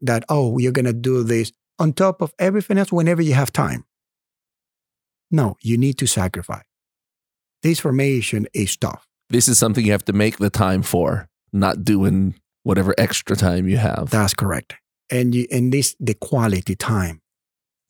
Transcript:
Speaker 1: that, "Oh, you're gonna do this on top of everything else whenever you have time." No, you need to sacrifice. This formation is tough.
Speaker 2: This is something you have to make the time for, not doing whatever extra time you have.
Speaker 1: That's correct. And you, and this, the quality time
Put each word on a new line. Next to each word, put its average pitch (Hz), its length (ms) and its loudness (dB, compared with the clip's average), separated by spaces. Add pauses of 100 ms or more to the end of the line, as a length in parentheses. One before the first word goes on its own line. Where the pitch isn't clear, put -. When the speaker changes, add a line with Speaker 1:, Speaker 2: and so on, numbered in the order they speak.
Speaker 1:
that, 117 260 0
"Oh, 131 300 0
you're 123 140 0
gonna 123 200 0
do 123 300 0
this 113 300 -2 (260)
on 156 140 2
top 190 280 0
of 160 200 -6
everything 196 380 0
else 196 120 -2
whenever 170 320 0
you 151 120 2
have 135 180 0
time." 131 320 -2 (1500)
No, 131 320 2
you 117 160 0
need 135 200 0
to 135 80 -2
sacrifice. - 580 -4 (1000)
This 160 160 2
formation 131 760 0
is 101 240 -2
tough. - 300 -6 (240)
Speaker 2:
This 120 180 4
is 120 100 2
something 113 260 2
you 104 80 4
have 101 140 0
to 107 60 0
make 104 260 0
the 101 120 0
time 95 320 0
for, 87 460 -2 (240)
not 98 320 0
doing 95 500 2 (280)
whatever 95 360 0
extra - 380 0
time 92 320 0
you 101 100 2
have. 87 320 -2
Speaker 1:
That's 104 240 0
correct. 87 400 -6 (360)
And 123 240 0
you, 123 160 0
and 127 220 0
this, 135 260 0
the 110 160 -2
quality 104 600 -2
time 90 440 -4 (680)